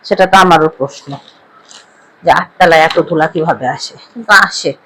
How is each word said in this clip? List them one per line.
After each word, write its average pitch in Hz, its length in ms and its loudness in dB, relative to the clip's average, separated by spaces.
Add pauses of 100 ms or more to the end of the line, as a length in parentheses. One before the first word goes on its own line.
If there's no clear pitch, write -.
সেটা 190 220 0
তো 185 120 2
আমারও 165 320 4
প্রশ্ন 139 480 -10 (1040)
যে 165 80 2
আটতলায় 165 500 2
এত 160 180 0
ধুলা 156 280 -2
কিভাবে 151 400 -4
আসে, - 260 -10 (200)
কিন্তু 220 200 -2
আসে 170 400 0 (120)